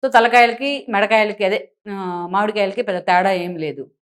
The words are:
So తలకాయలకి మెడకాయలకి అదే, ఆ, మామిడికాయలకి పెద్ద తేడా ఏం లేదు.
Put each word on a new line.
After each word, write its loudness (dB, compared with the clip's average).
So -2
తలకాయలకి 4
మెడకాయలకి 0
అదే, -2
ఆ, -8
మామిడికాయలకి -2
పెద్ద -4
తేడా 2
ఏం -6
లేదు. -8